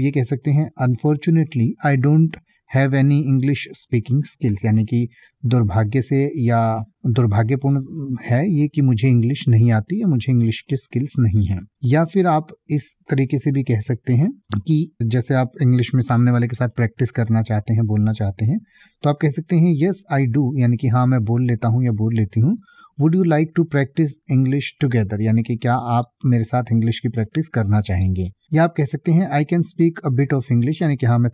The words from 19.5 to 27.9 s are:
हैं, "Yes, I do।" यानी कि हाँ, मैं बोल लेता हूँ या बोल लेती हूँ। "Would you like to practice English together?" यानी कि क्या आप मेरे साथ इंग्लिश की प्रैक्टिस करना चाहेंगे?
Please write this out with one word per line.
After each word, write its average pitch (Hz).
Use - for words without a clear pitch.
हैं, 170
"Yes, 175
I 131
do।" 139
यानी 120
कि 131
हाँ, 123
मैं 127
बोल 120
लेता 117
हूँ 123
या 120
बोल 110
लेती 110
हूँ। 156
"Would 165
you 180
like 160
to 160
practice 139
English 135
together?" 107
यानी 110
कि 120
क्या 120
आप 120
मेरे 120
साथ 123
इंग्लिश 113
की 127
प्रैक्टिस 120
करना 104
चाहेंगे? 92